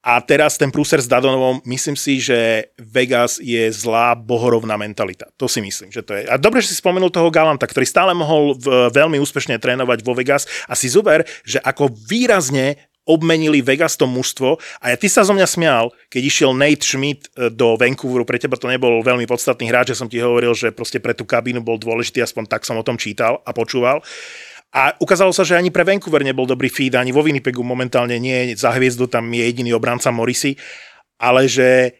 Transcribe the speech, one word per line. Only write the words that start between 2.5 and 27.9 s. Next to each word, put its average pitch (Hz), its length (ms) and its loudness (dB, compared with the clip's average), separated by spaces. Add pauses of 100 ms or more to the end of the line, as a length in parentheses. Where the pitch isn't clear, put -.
Vegas 120 640 0
je 113 300 -2
zlá 117 480 0
bohorovná 113 580 0
mentalita. 104 640 -8
To 127 100 -6
si 123 140 -2
myslím, 98 320 -10
že 120 80 -10
to 107 160 -8
je. 101 80 -6
A 120 100 -2
dobre, 208 240 2
že 208 140 -2
si 175 40 -6
spomenul 185 300 0
toho 170 220 2
Galanta, 156 400 2
ktorý 135 160 0
stále 185 260 2
mohol 151 460 2
v-, 127 320 2
veľmi 143 320 2
úspešne 131 400 -4
trénovať 123 400 -2
vo 113 120 -6
Vegas. 127 360 0 (160)
A - 80 -10
si 131 160 -4
zober, 165 400 4 (140)
že 110 180 -4
ako 135 320 0 (100)
výrazne 143 760 0 (240)
obmenili 160 560 2
Vegas 139 340 0
to 147 120 2
mužstvo. 127 420 -2 (300)
A - 80 -10
ja, 123 100 0
ty 202 100 -2
sa 208 160 4
zo 196 100 2
mňa 196 120 2
smial, 135 460 0 (160)
keď 127 180 -4
išiel 139 280 2
Nate 143 280 2
Schmidt, 135 520 -4
e, 123 160 -4
do 113 260 2
Vancouveru. 127 480 0
Pre 120 160 -2
teba 131 160 -4
to 127 120 -10
nebol 123 360 0
veľmi 123 220 0
podstatný 120 420 -2
hráč, 123 240 2
ja 117 60 -4
som 117 100 -8
ti 113 120 -8
hovoril, 120 340 2
že 113 180 0
proste 117 280 -8
pre 117 120 -6
tú 113 140 -6
kabínu 120 340 -2
bol 117 180 -4
dôležitý, 113 440 -4
aspoň 110 280 -4
tak 110 140 -4
som - 120 -6
o 113 80 -4
tom 120 120 -2
čítal 113 480 -2
a - 80 -14
počúval. 120 560 -2 (640)
A 135 260 2
ukázalo 185 340 2
sa, 185 120 0
že 170 100 2
ani 175 160 2
pre 175 140 0
Vancouver 170 400 0
nebol 131 240 -2
dobrý 127 220 -2
feed, 131 260 -2
ani 127 160 0
vo 135 100 4
Winnipegu 139 400 0
momentálne 123 560 -2